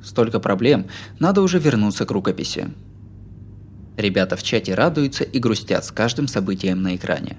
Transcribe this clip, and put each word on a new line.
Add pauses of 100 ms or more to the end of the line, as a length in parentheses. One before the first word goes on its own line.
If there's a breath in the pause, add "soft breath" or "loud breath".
Столько
проблем. (320 loud breath)
Надо
уже
вернуться
к
рукописи. (1300)
Ребята
в
чате
радуются
и
грустят
с
каждым
событием
на
экране.